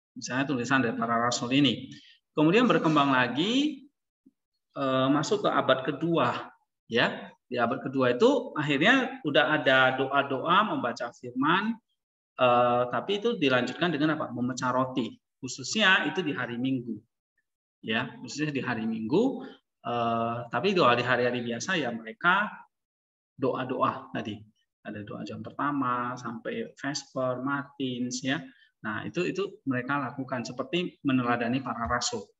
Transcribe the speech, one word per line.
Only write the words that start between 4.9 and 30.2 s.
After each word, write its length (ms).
masuk 340
ke 60
abad 320
kedua, 640
ya. 460
Di 120
abad 240
kedua 320
itu 400
akhirnya 720
udah 180
ada 400
doa-doa, 760
membaca 400
firman, 580
eh, 440
tapi 240
itu 180
dilanjutkan 540
dengan 240
apa? 160
Memecah 400
roti. 480
Khususnya 640
itu 160
di 80
hari 260
Minggu. 380
Ya, 400
khususnya 280
di 120
hari 240
Minggu, 600
eh, 500
tapi 240
doa 200
di 120
hari-hari 360
biasa 360
ya 160
mereka 560
doa-doa 760
tadi. 240
Ada 160
doa 240
jam 160
pertama 760
sampai 600
Vesper, 640
Matins 800
ya. 200
Nah, 160
itu, 240
itu 400
mereka 320
lakukan 480